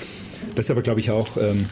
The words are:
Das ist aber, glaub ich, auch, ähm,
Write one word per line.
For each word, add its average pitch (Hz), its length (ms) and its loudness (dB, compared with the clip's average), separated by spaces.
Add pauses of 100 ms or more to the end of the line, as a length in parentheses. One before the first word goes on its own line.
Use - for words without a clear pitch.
(560)
Das 113 100 0
ist - 60 0
aber, 120 100 2
glaub 113 160 2
ich, 110 140 2
auch, 113 260 0
ähm, 101 340 4